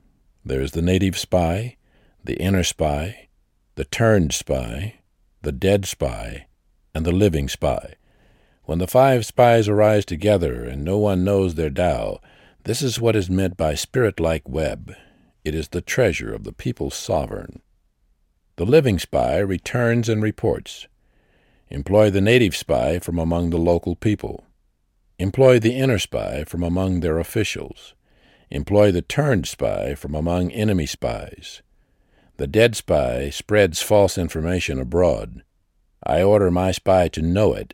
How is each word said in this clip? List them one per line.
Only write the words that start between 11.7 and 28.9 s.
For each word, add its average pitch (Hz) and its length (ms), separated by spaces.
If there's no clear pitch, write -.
this 110 180
is 123 180
what 113 160
is 92 140
meant 92 280
by 78 180
spirit-like 82 720
web. - 420
It - 80
is - 140
the 87 140
treasure 82 520
of 50 120
the - 80
people's 73 420
sovereign. 64 640
The - 100
living 127 320
spy 65 400
returns 117 720
and 107 120
reports. - 640
Employ 101 420
the 95 100
native 113 340
spy 73 440
from 85 200
among 85 300
the 85 80
local 85 400
people. - 480
Employ 123 400
the 117 160
inner 131 240
spy 57 460
from 85 180
among 90 380
their 82 180
officials. - 720
Employ 101 420